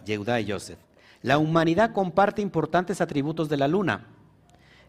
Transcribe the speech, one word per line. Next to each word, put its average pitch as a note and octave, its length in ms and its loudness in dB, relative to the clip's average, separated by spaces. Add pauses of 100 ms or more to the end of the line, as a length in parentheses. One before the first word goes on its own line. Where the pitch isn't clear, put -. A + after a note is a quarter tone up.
Yehudá G#2+ 340 -2
y G#2+ 60 -4
Yosef. F#2 340 -8 (420)
La B2+ 160 2
humanidad E3 540 2
comparte G3 500 0
importantes F3 600 -2
atributos D#3 480 -2
de D3 80 -2
la C#3 100 2
luna. D#3 400 0 (800)